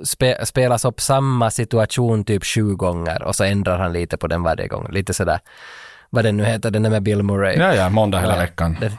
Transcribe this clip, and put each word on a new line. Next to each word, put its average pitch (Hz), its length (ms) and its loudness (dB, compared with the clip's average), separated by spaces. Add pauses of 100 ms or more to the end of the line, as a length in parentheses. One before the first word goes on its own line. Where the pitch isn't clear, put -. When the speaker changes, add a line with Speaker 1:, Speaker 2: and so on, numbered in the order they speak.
Speaker 1:
spe-, - 420 0
spelas 123 400 0
upp - 160 -2
samma 131 500 2
situation 113 720 0
typ 101 220 0
sju 104 300 0
gånger, 87 480 -2
och 98 120 -4
så - 80 0
ändrar 95 360 0
han 87 140 0
lite 85 240 -4
på 82 100 -4
den 85 160 0
varje 80 240 0
gång. - 240 -8
Lite 95 220 -2
sådär, 85 260 0 (680)
vad 117 160 2
den 104 120 2
nu 104 80 2
heter, 113 260 -2
den 107 120 0
där 110 60 2
med 107 140 0
Bill 101 200 2
Murray. 98 340 2
Speaker 2:
Ja, 175 180 2
ja, 92 140 2
måndag 101 300 2
hela 92 140 2
Speaker 1:
Ja, 90 60 0
Speaker 2:
veckan. 85 400 -2
Speaker 1:
det 110 200 -2